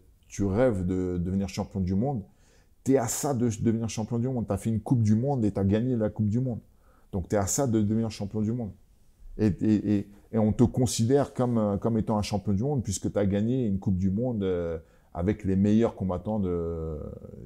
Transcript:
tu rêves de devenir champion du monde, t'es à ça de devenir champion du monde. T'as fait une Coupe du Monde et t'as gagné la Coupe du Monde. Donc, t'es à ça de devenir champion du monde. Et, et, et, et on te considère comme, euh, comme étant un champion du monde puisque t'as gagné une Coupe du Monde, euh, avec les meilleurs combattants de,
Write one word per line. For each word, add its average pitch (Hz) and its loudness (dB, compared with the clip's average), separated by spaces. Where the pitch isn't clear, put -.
tu - -4
rêves 101 2
de 92 -2
devenir 92 -2
champion 98 -6
du 92 0
monde, 117 0
t'es 135 4
à 117 -2
ça 143 -2
de 120 0
devenir 113 0
champion 113 -4
du 120 -2
monde. 120 -4
T'as 98 -2
fait 117 -6
une 110 0
Coupe 120 2
du 107 4
Monde 127 0
et 101 2
t'as 98 0
gagné 113 2
la 107 0
Coupe 107 0
du 110 0
Monde. 127 -4
Donc, 90 -4
t'es 104 2
à 98 2
ça 139 0
de 113 2
devenir 107 0
champion 107 -6
du 107 0
monde. 113 -6
Et, 107 4
et, 104 2
et, 98 -4
et 110 0
on 107 4
te 120 4
considère 127 2
comme, 123 0
euh, 104 2
comme 113 0
étant 107 0
un 104 0
champion 104 -2
du 98 0
monde 139 -2
puisque 98 -4
t'as 104 0
gagné 110 0
une 98 0
Coupe 95 0
du 95 2
Monde, 113 -2
euh, 85 -2
avec 104 -2
les 95 0
meilleurs 104 4
combattants 95 -4
de, 82 -4